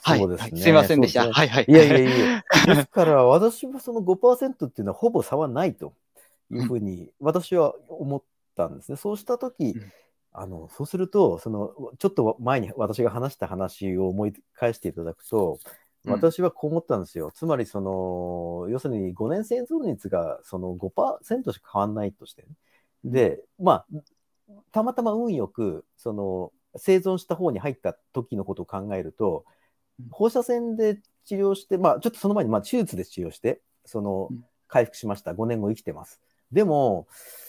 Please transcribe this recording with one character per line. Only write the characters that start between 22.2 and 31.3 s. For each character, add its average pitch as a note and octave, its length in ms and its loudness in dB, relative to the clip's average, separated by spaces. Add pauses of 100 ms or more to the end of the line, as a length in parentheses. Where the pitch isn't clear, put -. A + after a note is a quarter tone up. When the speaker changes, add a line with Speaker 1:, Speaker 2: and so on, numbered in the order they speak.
Speaker 2:
し - 100 -20
て - 80 -20
ね。 - 60 -20 (560)
Speaker 1:
う C3 40 -8
ん。 B2 40 -6
Speaker 2:
で、 A2+ 320 2 (160)
ま F3+ 120 4
あ、 - 140 0 (840)
た A3 100 0
ま A#3+ 120 -4
た - 80 -4
ま A3+ 100 -2
運 A3+ 220 -4
よ A2+ 140 -4
く、 F#2+ 360 -6 (140)
そ A#2 160 -8
の、 F#2+ 380 -6 (240)
生 F#3+ 200 2
存 F#3 220 0
し - 80 -12
た E3+ 100 -4
方 F3+ 140 -2
に A2 80 -6
入 C#3+ 140 -4
っ - 40 -10
た - 180 -6 (200)
時 A#2+ 220 -6
の G2 80 -6
こ F#2+ 100 -8
と F2+ 80 -10
を E2 40 -10
考 G2+ 280 -8
え F#2+ 80 -4
る D#2+ 100 -10
と、 F2+ 320 -2 (560)
Speaker 1:
う - 40 -18
ん。 - 60 -18
Speaker 2:
放 A3 200 0
射 B3 120 -2
線 A#3+ 340 -4
で G#3+ 220 0 (260)
治 G3+ 120 -8